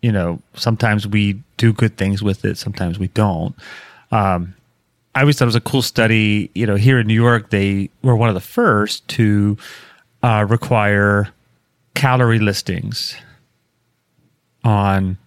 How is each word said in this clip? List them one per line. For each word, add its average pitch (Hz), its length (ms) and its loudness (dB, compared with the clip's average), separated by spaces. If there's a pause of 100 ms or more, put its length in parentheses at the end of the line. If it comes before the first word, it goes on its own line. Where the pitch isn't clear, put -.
you 120 80 2
know, 87 320 -2 (120)
sometimes 107 520 -2
we 101 340 0 (160)
do 117 160 2
good 104 240 -2
things 98 240 -2
with 101 240 -4
it, 98 140 -4
sometimes 95 400 -6
we 92 100 -4
don't. 95 460 -2 (560)
Um, 92 440 -2 (600)
I 131 80 2
always 143 140 4
thought 131 100 2
it - 0 -
was 117 100 0
a 117 40 2
cool 135 220 -2
study. 110 720 0
You 110 100 -2
know, 104 120 0
here 123 240 4
in 107 80 -2
New 110 60 2
York, 117 360 2
they 98 400 0 (120)
were 127 120 4
one 113 140 2
of 101 80 0
the 92 40 -6
first 110 680 -2
to, 104 500 0 (640)
uh, 107 260 2
require 101 840 2 (640)
calorie 127 440 2
listings 101 760 -6 (1500)
on 98 640 0